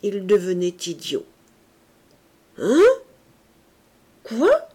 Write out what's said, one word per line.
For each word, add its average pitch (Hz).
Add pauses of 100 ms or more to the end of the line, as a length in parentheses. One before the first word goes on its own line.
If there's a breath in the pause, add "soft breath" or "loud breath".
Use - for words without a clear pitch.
Il 202
devenait 185
idiot. 175 (1300)
Hein? 233 (1400)
Quoi? 359